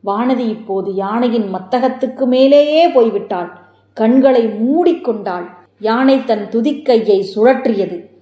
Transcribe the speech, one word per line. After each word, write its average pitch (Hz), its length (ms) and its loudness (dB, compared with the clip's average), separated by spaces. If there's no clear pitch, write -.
வானதி 233 440 -2
இப்போது 196 440 -6
யானையின் 208 600 -2
மத்தகத்துக்கு 254 680 -2
மேலேயே 294 640 4
போய்விட்டாள். 202 600 0
கண்களை 247 540 2
மூடிக்கொண்டாள். 214 960 -2
யானை 254 440 0
தன் 208 260 -4
துதிக்கையை 226 880 0
சுழற்றியது. 214 720 0